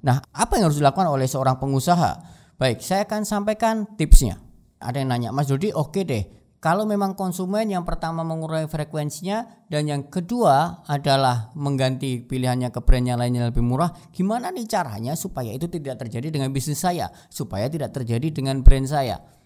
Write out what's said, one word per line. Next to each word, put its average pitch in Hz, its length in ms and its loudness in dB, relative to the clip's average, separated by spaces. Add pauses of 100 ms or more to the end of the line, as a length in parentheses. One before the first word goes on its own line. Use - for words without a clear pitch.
Nah, 131 160 2 (160)
apa 302 240 0
yang 196 80 4
harus 147 160 2
dilakukan 180 240 4
oleh 135 240 0
seorang 131 320 0
pengusaha? 139 560 2 (400)
Baik, 127 240 0
saya 196 240 -2
akan 214 160 -4
sampaikan 214 720 -2
tipsnya. 139 400 6 (480)
Ada 123 160 -6
yang 131 160 0
nanya, 120 160 -4
"Mas 139 160 0
Dodi, 139 240 0
oke 170 320 -4
deh, 120 240 -2 (320)
kalau 175 320 0
memang 196 240 0
konsumen 190 560 -4
yang 180 160 -4
pertama 165 400 -4
mengurangi 160 400 -4
frekuensinya 156 1040 -6
dan 151 160 -2
yang 143 240 -4
kedua 175 800 2
adalah 135 640 0
mengganti 131 640 -2
pilihannya 127 560 -2
ke 117 80 -6
brand 123 320 4
yang 120 80 -2
lainnya 123 240 0
lebih 117 160 0
murah, 131 320 0 (160)
gimana 226 400 -2
nih 370 160 -6
caranya 135 480 -4
supaya 127 400 -8
itu 160 160 -6
tidak 139 320 -8
terjadi 127 320 -6
dengan 135 160 -2
bisnis 139 320 -4
saya, 170 320 -2 (160)
supaya - 400 -4
tidak 151 240 -6
terjadi 123 400 -2
dengan 135 320 2
brand 135 240 8
saya?" 135 320 -4 (240)